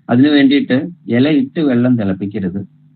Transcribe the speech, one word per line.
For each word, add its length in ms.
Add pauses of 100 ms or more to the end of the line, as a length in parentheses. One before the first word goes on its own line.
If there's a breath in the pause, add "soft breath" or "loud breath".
(100)
അതിനു 180
വേണ്ടിയിട്ട് 640 (160)
ഇല 220
ഇട്ട് 320
വെള്ളം 360
തിളപ്പിക്കരുത്, 680 (300)